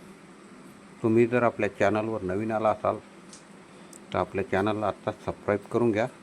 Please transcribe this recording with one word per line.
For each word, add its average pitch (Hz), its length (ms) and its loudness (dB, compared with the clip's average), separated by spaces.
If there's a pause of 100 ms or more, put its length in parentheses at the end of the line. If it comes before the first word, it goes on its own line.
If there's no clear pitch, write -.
(1040)
तुम्ही 117 240 6
जर 120 160 2
आपल्या 107 360 0
चॅनलवर 107 440 0
नवीन 101 300 -4
आला 110 180 2
असाल 101 260 0 (1160)
तर 95 60 -2
आपल्या 95 320 -4
चॅनलला 104 380 0
आत्ताच - 260 -6
सबस्क्राईब - 460 -2
करून 117 300 0
घ्या 107 160 0 (160)